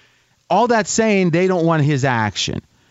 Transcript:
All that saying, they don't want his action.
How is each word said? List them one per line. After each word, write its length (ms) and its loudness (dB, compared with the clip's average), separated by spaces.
All 160 2
that 200 0
saying, 440 0
they 160 0
don't 180 0
want 180 2
his 220 0
action. 560 -2